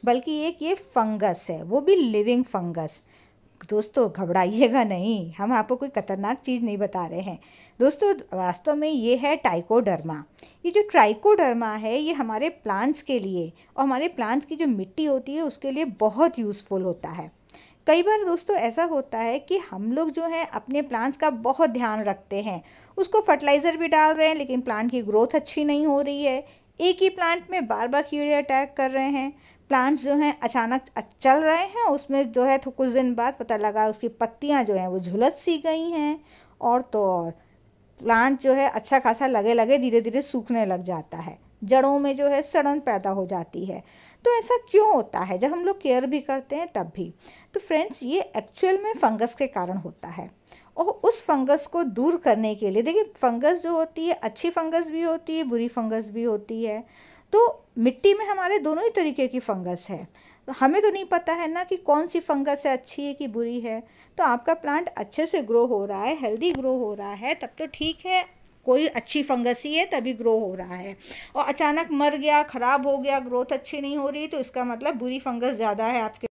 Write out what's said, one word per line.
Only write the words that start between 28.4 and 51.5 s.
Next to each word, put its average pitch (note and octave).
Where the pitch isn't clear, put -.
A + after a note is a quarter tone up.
कर C4
रहे C4+
हैं, C#4
प्लांट्स C4
जो C#4
हैं D4
अचानक B3
अ-, A3
चल C#4
रहे D#4+
हैं, G#4+
उसमें C#4
जो B3
है C4+
तो C4+
कुछ C4
दिन B3
बाद A#3+
पता A3+
लगा G#3+
उसकी G#3+
पत्तियां B3
जो G#3
हैं F#3
वो F#3
झुलस G3
सी E4
गई D#4+
हैं, D#4
और B3
तो G#3+
और E3+
प्लांट A#3+
जो C4+
है C#4
अच्छा A3
खासा C4
लगे A#3
लगे A#3
धीरे A#3
धीरे A3+
सूखने A#3
लग F#3
जाता E3+
है, -
जड़ों C4
में C#4
जो C#4+
है C#4+
सड़न D4
पैदा G3+
हो G3
जाती F3
है। F#3+
तो A#4+
ऐसा A#4+
क्यों G#4+
होता A3+
है F#3
जब C4+
हम F4
लोग G4
केयर B3+
भी C#4
करते C4+
हैं E4+
तब F3
भी? E3+
तो G4+
फ्रेंड्स, D#4
ये C#4
एक्चुअल F#4
में G#4
फंगस A3+
के C4+
कारण F#3
होता E3
है, E3+
और E4+
उस A4
फंगस C#4+